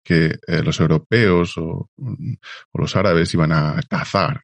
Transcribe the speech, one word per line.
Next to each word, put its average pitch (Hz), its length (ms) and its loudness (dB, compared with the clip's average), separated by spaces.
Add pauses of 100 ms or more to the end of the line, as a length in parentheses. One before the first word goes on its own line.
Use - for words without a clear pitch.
que, 82 340 2 (100)
eh, 82 160 0
los 82 160 -2
europeos 87 800 2
o, 82 400 -8
o - 800 -12
los - 160 -2
árabes 87 380 2
iban 80 180 2
a 76 280 0 (100)
cazar - 540 -2